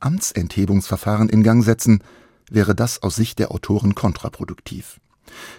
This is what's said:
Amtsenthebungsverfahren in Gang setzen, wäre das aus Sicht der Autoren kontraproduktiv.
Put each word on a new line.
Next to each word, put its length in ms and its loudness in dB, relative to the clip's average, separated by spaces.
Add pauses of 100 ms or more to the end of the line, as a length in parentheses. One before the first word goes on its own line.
Amtsenthebungsverfahren 1300 -2
in 140 4
Gang 200 6
setzen, 400 2 (480)
wäre 240 2
das 280 -4
aus 120 -4
Sicht 240 -2
der 120 -2
Autoren 440 -2
kontraproduktiv. 1040 -8 (600)